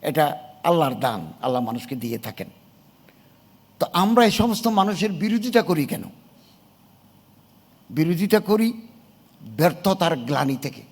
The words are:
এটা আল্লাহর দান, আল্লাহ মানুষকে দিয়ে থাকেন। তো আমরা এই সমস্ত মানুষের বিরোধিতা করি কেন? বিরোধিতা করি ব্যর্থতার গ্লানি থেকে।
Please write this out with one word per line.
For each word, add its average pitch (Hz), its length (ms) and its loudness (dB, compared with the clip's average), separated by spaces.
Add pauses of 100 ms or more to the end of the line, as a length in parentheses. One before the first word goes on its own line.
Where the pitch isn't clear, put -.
এটা 147 360 0 (260)
আল্লাহর 156 360 2
দান, 101 420 -4
আল্লাহ 127 200 0
মানুষকে 117 340 -6
দিয়ে 117 220 -6
থাকেন। 110 320 -10 (1300)
তো - 140 2
আমরা 226 320 4
এই 208 60 6
সমস্ত 226 360 0
মানুষের 202 440 2
বিরোধিতা 214 500 0
করি 160 240 0
কেন? - 180 -8 (1900)
বিরোধিতা 175 500 2
করি 220 480 0 (540)
ব্যর্থতার 165 760 0
গ্লানি 135 380 -2
থেকে। - 260 -10 (100)